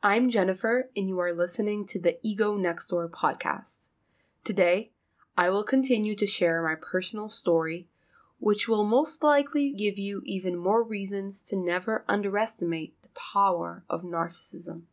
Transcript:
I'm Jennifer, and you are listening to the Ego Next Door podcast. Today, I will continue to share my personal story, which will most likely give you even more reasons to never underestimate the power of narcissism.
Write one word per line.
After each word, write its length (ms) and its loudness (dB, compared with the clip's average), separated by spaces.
I'm 300 4
Jennifer, 640 2
and 120 -2
you 120 -2
are 120 0
listening 580 -2
to 100 -4
the 240 2
Ego 320 0
Next 320 -2
Door 220 -2
podcast. 800 -4
Today, 500 2
I 140 4
will 120 2
continue 520 2
to 100 0
share 380 2
my 100 0
personal 560 -4
story, 580 0
which 280 0
will 160 2
most 380 2
likely 520 4
give 260 -2
you 260 -4
even 320 -4
more 260 2
reasons 600 -6
to 120 -4
never 520 -2
underestimate 960 -2
the 60 -20
power 840 0
of 100 -2
narcissism. 920 -6